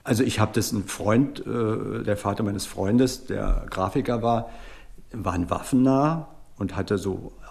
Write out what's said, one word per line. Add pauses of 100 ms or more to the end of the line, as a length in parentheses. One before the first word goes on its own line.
Also
ich
hab
das,
ein
Freund,
äh,
der
Vater
meines
Freundes,
der
Grafiker
war, (640)
waren
waffennah (300)
und
hatte
so (200)